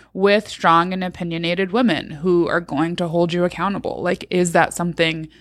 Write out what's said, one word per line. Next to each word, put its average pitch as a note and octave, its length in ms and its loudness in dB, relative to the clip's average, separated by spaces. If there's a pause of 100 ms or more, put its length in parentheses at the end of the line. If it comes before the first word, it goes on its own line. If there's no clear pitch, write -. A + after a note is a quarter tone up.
(120)
with G3+ 360 2
strong E3+ 440 2
and F#3 120 -4
opinionated F3 640 -4
women G3+ 400 0
who F3 380 2
are F3 120 0
going E3 360 -4
to F3 120 -4
hold E3+ 240 0
you F3 120 0
accountable? F3+ 580 -4
Like, F3+ 280 -4
is F3+ 220 0
that E3 220 2
something D#3+ 540 -2 (120)